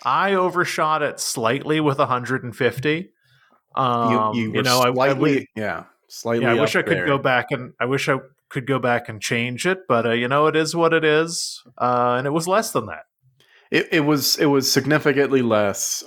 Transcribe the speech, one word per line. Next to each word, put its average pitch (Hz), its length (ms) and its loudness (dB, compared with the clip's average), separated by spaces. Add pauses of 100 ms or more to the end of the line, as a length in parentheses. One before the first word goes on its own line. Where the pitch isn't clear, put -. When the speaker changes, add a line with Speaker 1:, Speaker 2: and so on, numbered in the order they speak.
Speaker 1:
I 165 320 0
overshot 170 680 0
it 123 180 -4
slightly 139 600 -2
with 139 180 0
a 139 80 2
hundred 123 360 -4
and 120 140 -12
fifty. 151 540 -2 (640)
Um, 117 580 0
Speaker 2:
You, 117 60 -2
you 110 80 -2
Speaker 1:
you 107 60 -6
Speaker 2:
were 127 80 0
Speaker 1:
know, 127 180 2
I, 123 80 4
I 127 60 2
Speaker 2:
slightly, 135 200 2 (200)
Speaker 1:
wi-, 131 200 -2
Speaker 2:
yeah, 92 300 -6 (240)
slightly 117 380 -2
Speaker 1:
yeah, 123 60 2
I 113 80 2
wish - 140 2
Speaker 2:
up 180 120 0
Speaker 1:
I - 20 -4
could 101 80 0
Speaker 2:
there. 90 100 -2
Speaker 1:
go 139 120 0
back 127 320 0
and, 127 280 -6
I 117 60 0
wish 135 240 -2
I 139 80 2 (320)
could 123 180 -8
go 135 120 0
back 120 320 -2
and 104 100 -12
change 123 460 -4
it, 185 200 0
but, 117 200 2
uh, 117 60 0
you 120 160 0
know, 147 180 2
it 156 100 0
is 156 180 0
what 165 200 2
it 156 100 2
is. 160 580 0 (140)
Uh, 123 400 0
and 131 100 -2
it 139 40 -2
was 165 180 -2
less 214 220 0
than 113 160 -2
that. 80 180 -12 (680)
Speaker 2:
It, - 220 0
it 165 80 4
was, 143 380 0
it 165 80 4
was 139 240 4
significantly 139 720 2
less. 104 640 0